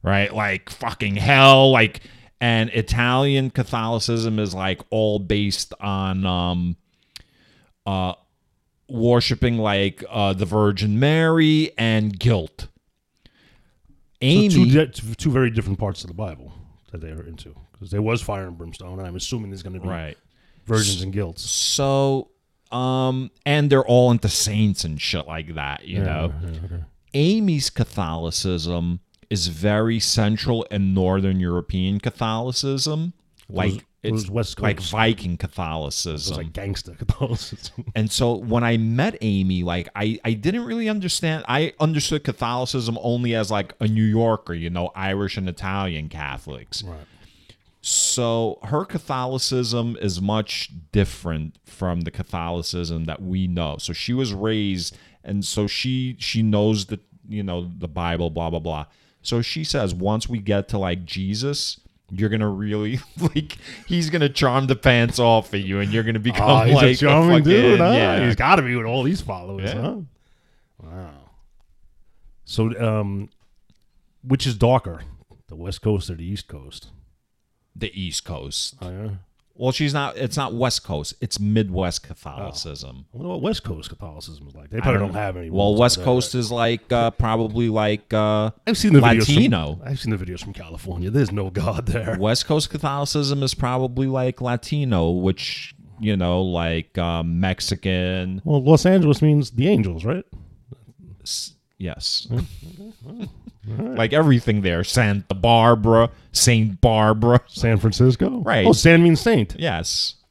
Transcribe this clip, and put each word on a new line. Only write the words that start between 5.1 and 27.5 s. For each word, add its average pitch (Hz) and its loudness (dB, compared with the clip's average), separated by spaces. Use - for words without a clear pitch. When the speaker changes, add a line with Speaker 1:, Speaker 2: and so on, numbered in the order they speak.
Speaker 1:
based 101 -2
on, 95 -2
um, 90 -2
uh, 92 -2
worshiping, 120 2
like, 98 0
uh, 101 0
the 95 -2
Virgin 104 2
Mary 156 4
and 110 0
guilt. 104 0
Speaker 2:
So - -20
two 127 0
Speaker 1:
Amy 160 6
Speaker 2:
di-, 147 6
two, 113 -10
two - -2
very 123 2
different 98 -2
parts 98 -6
of 90 -14
the 85 -14
Bible 78 -12
that 85 -12
they 80 -14
are 78 -14
into, 78 -18
'cause 92 -14
there 104 -2
was 113 0
fire 98 -6
and 85 -14
brimstone, 90 -14
and 95 -10
I'm 90 -10
assuming 107 -8
there's 95 -14
gonna 92 -12
be 90 -8
Speaker 1:
Right. 82 -10
Speaker 2:
virgins 101 0
and 95 -6
guilts. 87 -6
Speaker 1:
So, 139 0
um, 131 -2
and 147 2
they're 135 6
all 123 6
into 113 2
saints 104 0
and 76 -6
shit - -4
like 80 -10
that, 71 -8
you 92 -6
Speaker 2:
Yeah, - 0
Speaker 1:
know? 76 -2
Speaker 2:
yeah, 87 -8
okay. 85 -10
Speaker 1:
Amy's 170 2